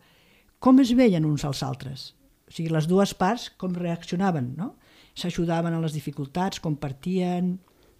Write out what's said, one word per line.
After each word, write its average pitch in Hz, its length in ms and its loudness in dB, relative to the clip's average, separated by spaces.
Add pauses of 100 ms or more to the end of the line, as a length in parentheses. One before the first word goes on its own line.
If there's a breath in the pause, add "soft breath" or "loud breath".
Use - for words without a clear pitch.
(600 soft breath)
com 262 200 8
es 247 160 4
veien 190 320 6
uns 151 200 0
als 139 160 -4
altres? 135 500 -10 (360)
O - 20 -20
sigui, 160 220 -6
les 156 160 2
dues 196 260 4
parts 208 340 -2 (100)
com 185 160 -6
reaccionaven, 170 840 -2
no? 233 160 -6 (420 soft breath)
S'ajudaven 170 600 -2
a 165 80 -2
les 156 120 -4
dificultats, 151 640 -6
compartien, 180 1000 -2 (420 soft breath)